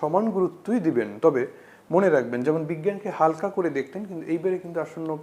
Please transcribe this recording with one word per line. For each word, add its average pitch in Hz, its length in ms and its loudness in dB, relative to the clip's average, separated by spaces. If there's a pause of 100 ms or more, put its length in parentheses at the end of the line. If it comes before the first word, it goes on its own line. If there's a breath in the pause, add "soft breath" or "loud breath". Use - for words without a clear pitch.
সমান 185 300 2
গুরুত্বই 190 500 0
দিবেন। 120 420 0
তবে 139 240 4 (440 loud breath)
মনে 180 200 6
রাখবেন, 123 320 2
যেমন 156 220 0
বিজ্ঞানকে 175 460 -4
হালকা 160 380 2
করে 180 220 -2
দেখতেন, 139 340 -6
কিন্তু 185 220 -10
এইবারে 170 320 -2
কিন্তু 170 220 -8
আসন্ন 156 420 -6